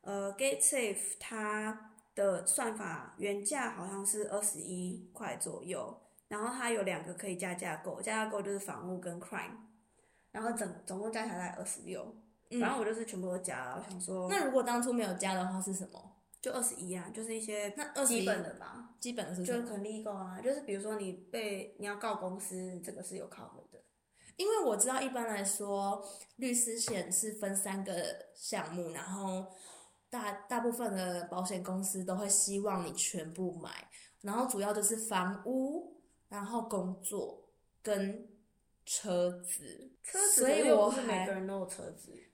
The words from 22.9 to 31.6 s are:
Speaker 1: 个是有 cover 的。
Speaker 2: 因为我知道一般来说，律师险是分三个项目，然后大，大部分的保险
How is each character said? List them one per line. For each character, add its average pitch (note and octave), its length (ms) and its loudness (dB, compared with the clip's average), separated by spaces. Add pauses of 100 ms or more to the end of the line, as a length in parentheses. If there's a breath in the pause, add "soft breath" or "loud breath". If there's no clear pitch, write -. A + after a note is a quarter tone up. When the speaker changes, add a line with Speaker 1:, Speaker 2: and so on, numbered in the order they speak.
Speaker 1:
个 - 100 -10
是 F#3 140 -8
有 - 140 -6
cover - 420 -16
的。 - 100 -20 (540 loud breath)
Speaker 2:
因 F#4 140 0
为 G#4+ 120 4
我 A#3 140 4
知 A3+ 140 4
道 C4 100 2
一 C4+ 120 0
般 A#3 160 -2
来 G#3 140 0
说， G3 640 0 (320 loud breath)
律 B3 180 0
师 A#3 240 2
险 G3 320 0
是 G#3+ 260 2
分 G3 200 -2
三 G3 300 0
个 F#3+ 80 -4 (420)
项 E3+ 400 -4
目， E3+ 160 -4
然 D3+ 100 -6
后 F#3+ 440 -4 (640 loud breath)
大， G#3+ 240 -2 (160)
大 A#3+ 100 2
部 A#3+ 100 4
分 A#3 240 0
的 F3+ 340 0
保 F3+ 140 -2
险 F#3 220 -2